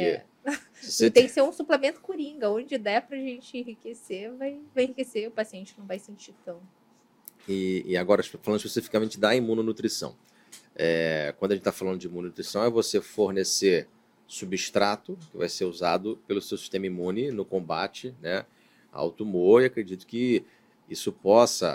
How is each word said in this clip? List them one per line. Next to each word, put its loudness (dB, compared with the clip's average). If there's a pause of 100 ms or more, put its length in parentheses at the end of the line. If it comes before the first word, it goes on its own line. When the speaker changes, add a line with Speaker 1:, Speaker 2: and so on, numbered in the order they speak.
Speaker 1:
É. 0 (500)
Speaker 2:
se -14
você 4
Speaker 1:
<laughs> -
E 6
tem 8
Speaker 2:
tem 4
Speaker 1:
que -6
ser 4
um 2
suplemento 0
coringa, -4
onde -4
der 0
pra -10
gente -10
enriquecer, -12
vai, -8 (140)
vai 2
enriquecer, -4
o -14
paciente -8
não -16
vai -8
sentir -20 (100)
tão. -12 (880)
Speaker 2:
E, 0
e 0
agora, 4 (200)
falando 0
especificamente -2
da 6
imunonutrição. -2 (600)
É, 0
quando 0
a 2
gente -2
tá 0
falando -4
de -10
imunonutrição, -6
é 4
você 2
fornecer 2 (380)
substrato -2 (140)
que -18
vai -2
ser -6
usado -2
pelo -2
seu -6
sistema -6
imune -4
no -6
combate, -6
né, -4 (480)
ao -2
tumor, 6
e 6
acredito -6
que 0 (440)
isso -6
possa 4